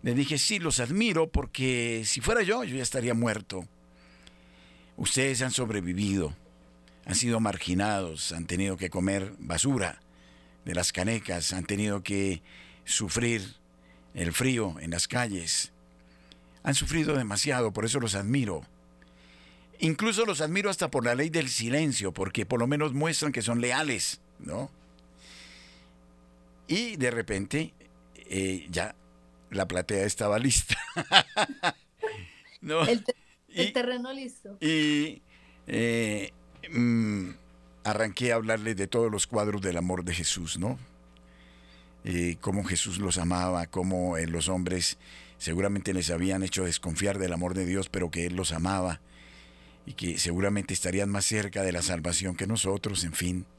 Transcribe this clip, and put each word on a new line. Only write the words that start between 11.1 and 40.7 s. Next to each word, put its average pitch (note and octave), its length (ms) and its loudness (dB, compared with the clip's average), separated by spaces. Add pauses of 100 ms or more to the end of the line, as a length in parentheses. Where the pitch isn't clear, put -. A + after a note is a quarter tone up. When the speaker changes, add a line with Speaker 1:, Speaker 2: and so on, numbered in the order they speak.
Speaker 1:
han F#2 120 -4
tenido G2+ 380 0
que G2 380 0 (440)
sufrir A2 680 0 (580)
el E2+ 180 -2
frío A2+ 480 2
en D#2+ 120 -6
las E2+ 160 0
calles. G2+ 640 -2 (920)
Han C#3 120 2
sufrido D3+ 400 2
demasiado, A#2 580 0
por G#2+ 120 -2
eso A#2+ 140 2
los A2+ 160 0
admiro. G2+ 480 0 (1160)
Incluso G3+ 460 4
los F#3 140 0
admiro F3+ 300 0
hasta F3+ 220 0
por B2+ 120 2
la A#2+ 120 4
ley D3+ 140 0
del D#3 200 0
silencio, A#2 640 2
porque F#2+ 320 0
por B2 140 2
lo A#2+ 80 4
menos D3 260 2
muestran D3+ 380 2
que B2 100 -2
son A#2 180 2
leales, B2 640 0 (180)
¿no?". A#2 300 -6 (2000)
Y G#3+ 280 0
de B2 160 2
repente, A#2 640 -2 (420)
eh, F#2+ 540 -2
ya F2 260 -2 (560)
la F#2+ 160 0
platea F#2+ 380 0
estaba G#2 340 2
lista. - 360 4 (200)
<laughs> - 800 -2 (840)
¿No? D#3 260 0
Speaker 2:
El A3+ 160 2
te-, - 120 -4 (340)
el F#3 200 0
Speaker 1:
Y, - 20 -8
Speaker 2:
terreno B3 400 -2
listo. B3 480 -12
Speaker 1:
y, D3+ 640 2 (460)
eh, A2+ 640 0 (380)
mm, A2+ 580 2 (540)
arranqué G#2+ 480 0
a A#2 40 4
hablarles A2 400 0
de F#2+ 120 -2
todos A#2 240 2
los G#2 160 0
cuadros G#2 340 0
del F2+ 160 0
amor F2+ 260 0
de F2 120 -2
Jesús, E2+ 420 -2
¿no? A#2 220 -2 (1200)